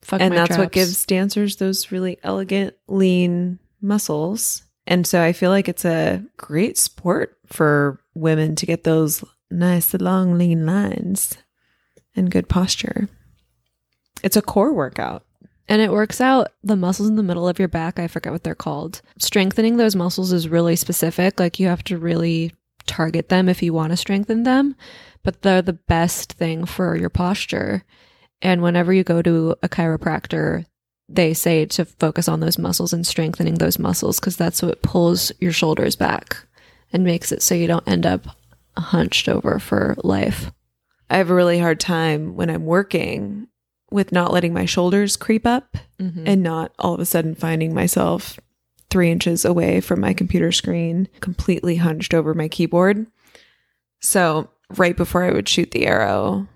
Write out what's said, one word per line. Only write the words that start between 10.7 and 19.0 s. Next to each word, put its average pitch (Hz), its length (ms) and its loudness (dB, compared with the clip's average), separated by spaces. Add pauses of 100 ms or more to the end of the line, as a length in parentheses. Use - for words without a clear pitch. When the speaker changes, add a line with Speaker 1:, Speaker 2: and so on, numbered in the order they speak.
Speaker 2:
and 185 140 0
good 180 200 0
posture. - 580 -2 (1120)
It's 190 140 0
a 214 60 4
core 226 320 0
workout. 131 500 -6 (440)
Speaker 1:
And 214 120 4
it 208 120 2
works 214 280 0
out 262 320 2 (100)
the 202 140 0
muscles 190 320 0
in 220 80 2
the 214 60 2
middle 175 260 0
of 175 100 -2
your 185 100 2
back. 165 300 -4
I 170 100 -4
forget - 240 -8
what 165 120 -6
they're 160 100 -6
called. 156 460 -8 (180)